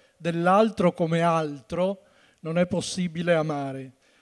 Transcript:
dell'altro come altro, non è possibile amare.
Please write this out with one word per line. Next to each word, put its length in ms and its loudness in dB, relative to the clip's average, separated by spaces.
dell'altro 760 2
come 280 0
altro, 800 -2
non 160 -6
è 100 2
possibile 680 -2
amare. 580 -4